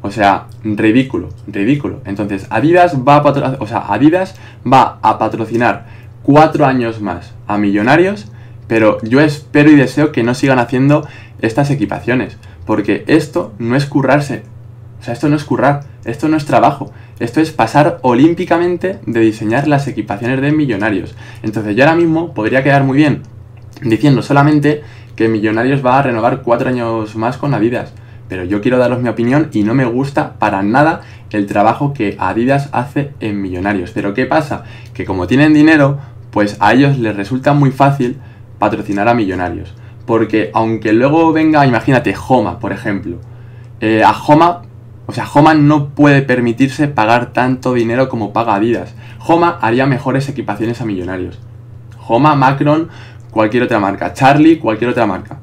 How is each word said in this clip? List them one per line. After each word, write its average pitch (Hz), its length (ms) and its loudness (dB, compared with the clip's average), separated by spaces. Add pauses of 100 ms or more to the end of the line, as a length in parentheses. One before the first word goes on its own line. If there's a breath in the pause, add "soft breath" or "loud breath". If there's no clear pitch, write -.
O 98 120 -8
sea, 101 340 2 (160)
ridículo, 110 680 0 (180)
ridículo. 101 560 -4
Entonces, 98 460 -6
Adidas 165 460 2
va 139 200 4
a 147 80 4
patro-, 135 340 0
o - 80 -8
sea, 107 260 -6
Adidas 160 440 2 (280 loud breath)
va 123 380 2
a 110 160 2
patrocinar 113 680 -2 (360 loud breath)
cuatro 151 440 4
años 117 340 -2
más 90 340 -10 (140)
a 104 100 -2
Millonarios, 127 680 0 (420 loud breath)
pero 110 340 2
yo 117 180 2
espero 147 500 2
y 151 40 8
deseo 147 380 2
que 120 100 -2
no 123 120 0
sigan 131 260 0
haciendo 139 440 0 (360 loud breath)
estas 143 300 -2
equipaciones, 107 680 -4 (260 loud breath)
porque 104 440 -2
esto - 500 -2
no 117 160 -2
es 143 120 0
currarse, 131 580 -2 (560)
o - 40 -20
sea, 120 100 -6
esto 151 140 -2
no 147 60 4
es 151 80 -2
currar, 139 400 0 (220 loud breath)
esto 113 240 -4
no 156 80 2
es 147 100 -4
trabajo, 123 460 0 (260 loud breath)
esto 117 220 -4
es 156 100 0
pasar 147 520 0
olímpicamente 170 1000 0
de 117 140 -4
diseñar 113 480 0
las 139 220 0
equipaciones 117 520 -4
de 143 120 0
Millonarios. 110 640 -2 (260 loud breath)
Entonces 107 320 -4
yo 120 80 2
ahora 160 140 4
mismo 170 380 0
podría 113 280 0
quedar 139 220 2
muy 135 140 0
bien 147 240 2 (600)
diciendo 113 400 2
solamente 147 600 2 (340 loud breath)
que 113 120 0
Millonarios 113 560 0
va 127 140 4
a 139 40 2
renovar 120 400 -2
cuatro 131 260 0
años 113 480 -4
más 113 200 -4
con 143 160 -4
Adidas, 113 400 -2 (360 loud breath)
pero 92 160 -8
yo 101 160 -4
quiero 127 180 2
daros 120 240 0
mi 123 60 -2
opinión 127 440 0
y 104 120 0
no 110 100 0
me 135 100 2
gusta 139 500 -4
para 101 280 -2
nada 143 380 2 (300 loud breath)
el 101 160 -2
trabajo 113 460 0
que 104 280 -4
Adidas 123 500 -2
hace 139 480 -4
en 101 240 -6
Millonarios. 92 480 -4
Pero 98 240 -6
¿qué 127 120 -2
pasa? 143 360 -4 (320 loud breath)
Que 95 100 -8
como 92 220 -4
tienen 143 260 4
dinero, 147 460 4 (320 loud breath)
pues 101 300 -2
a 104 120 4
ellos 139 240 4
les 113 180 -2
resulta 127 380 -2
muy 143 200 2
fácil 135 440 0 (460 loud breath)
patrocinar 104 460 -2
a 120 60 4
Millonarios. 90 600 -4 (320 loud breath)
Porque 110 480 0
aunque 110 380 0
luego 151 400 4
venga, 156 340 4
imagínate, 120 480 2
Joma, 107 460 -2
por 101 100 -6
ejemplo. 98 460 -6 (640 loud breath)
Eh, 107 240 2
a 98 80 6
Joma, 330 500 2 (440)
o - 60 -10
sea, - 140 -6
Joma 156 280 4
no 147 340 4
puede 143 340 4
permitirse 123 640 0
pagar 117 460 0
tanto 127 420 -2
dinero 120 340 0
como 110 240 -6
paga 113 220 0
Adidas. 101 400 -2 (240 loud breath)
Joma 170 420 0
haría 120 260 0
mejores 135 420 -2
equipaciones 110 520 -6
a - 40 -8
Millonarios. 92 560 -8 (580)
Joma, 143 380 2
Macron, 147 520 2 (440 loud breath)
cualquier 113 320 0
otra 113 160 0
marca. 98 320 -4
Charlie, 147 480 4
cualquier 113 300 -2
otra 117 160 0
marca. 92 360 -8